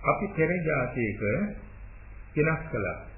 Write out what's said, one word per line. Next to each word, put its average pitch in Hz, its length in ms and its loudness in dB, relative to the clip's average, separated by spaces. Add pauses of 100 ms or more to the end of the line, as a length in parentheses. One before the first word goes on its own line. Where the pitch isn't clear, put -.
අපි 139 280 4
පෙර 160 220 2 (100)
ජාතියක 123 600 0 (1120)
වෙනස් 156 320 2
කළා. 95 340 -2 (200)